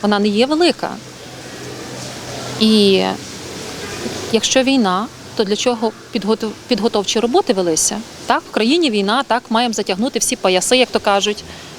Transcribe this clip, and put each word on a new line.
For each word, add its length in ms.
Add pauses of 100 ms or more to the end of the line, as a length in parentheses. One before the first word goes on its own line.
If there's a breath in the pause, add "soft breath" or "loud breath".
вона 180
не 80
є 180
велика. 440 (1700)
І 440 (1300)
якщо 320
війна, 440 (280)
то 80
для 120
чого 360 (200)
підготов-, 400 (160)
підготовчі 520
роботи 340
велися? 480 (240)
Так, 240
в 20
країні 380
війна, 340
так, 260
маємо 240
затягнути 460
всі 160
пояси, 420
як 120
то 100
кажуть. 440 (360 loud breath)